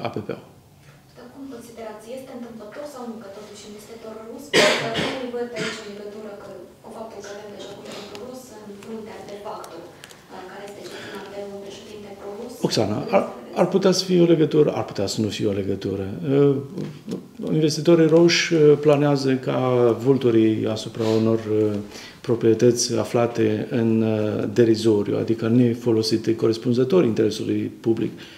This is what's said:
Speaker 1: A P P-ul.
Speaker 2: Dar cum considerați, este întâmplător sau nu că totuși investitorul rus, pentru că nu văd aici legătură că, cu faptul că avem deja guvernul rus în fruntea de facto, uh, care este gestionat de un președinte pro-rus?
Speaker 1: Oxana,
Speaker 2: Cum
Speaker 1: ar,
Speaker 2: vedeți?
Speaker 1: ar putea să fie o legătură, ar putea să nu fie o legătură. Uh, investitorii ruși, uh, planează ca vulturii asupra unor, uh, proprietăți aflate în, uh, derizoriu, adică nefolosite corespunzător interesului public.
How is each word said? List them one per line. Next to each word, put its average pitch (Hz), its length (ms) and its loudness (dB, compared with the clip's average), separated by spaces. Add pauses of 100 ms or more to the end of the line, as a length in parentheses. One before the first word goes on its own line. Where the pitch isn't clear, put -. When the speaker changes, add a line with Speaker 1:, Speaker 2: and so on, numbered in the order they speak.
Speaker 1:
A - 80 -4
P - 20 -6 (120)
P-ul. - 140 -10 (760)
Speaker 2:
Dar 247 160 -20
cum 277 100 -18 (120)
considerați, 220 500 -16 (120)
este 269 220 -14
întâmplător 226 540 -14
sau 240 160 -12
nu 208 120 -10
că 196 60 -16 (100)
totuși 208 320 -18
investitorul 226 600 -16
rus, 277 200 -14
pentru - 320 4
că 226 220 -4 (160)
nu 247 140 -8
văd 240 120 -6 (100)
aici 214 220 -8 (120)
legătură 208 400 -14 (100)
că, 202 80 -18 (340)
cu 220 140 -18
faptul 208 260 -14
că 202 100 -14
avem 208 220 -14
deja 190 240 -14
guvernul 208 440 -14
rus 254 180 -14 (240)
în 202 60 -16 (120)
fruntea 220 340 -12 (140)
de 202 140 -12
facto, 185 360 -12
uh, - 600 -20 (100)
care 202 180 -16
este 196 200 -16
gestionat 196 440 -14
de 202 60 -12 (140)
un 196 100 -12
președinte 202 460 -16 (100)
pro-rus? 208 320 -12 (160)
Speaker 1:
Oxana, 107 320 0
Speaker 2:
Cum - 180 -2
Speaker 1:
ar, - 60 2
Speaker 2:
vedeți? - 380 -8
Speaker 1:
ar 175 140 2
putea 190 220 4
să - 120 0
fie 175 160 4
o 170 80 6
legătură, 151 360 4 (100)
ar 113 120 -2
putea 98 220 -2
să - 100 -8
nu 104 140 0
fie 110 160 0
o - 80 -4
legătură. 98 520 -4
Uh, 143 420 4 (1040)
investitorii 160 480 4 (100)
ruși, 170 240 6 (120)
uh, 160 80 6 (240)
planează 143 440 4 (180)
ca 135 120 -2 (460)
vulturii 113 500 6 (200)
asupra 113 300 -4 (160)
unor, 113 180 4
uh, 107 380 0 (440)
proprietăți 117 760 4
aflate 110 720 0
în, 113 320 2
uh, 107 420 0 (100)
derizoriu, 110 640 4
adică 110 300 -2
nefolosite 113 880 2
corespunzător 123 680 2
interesului 107 760 0
public. 113 320 0 (260)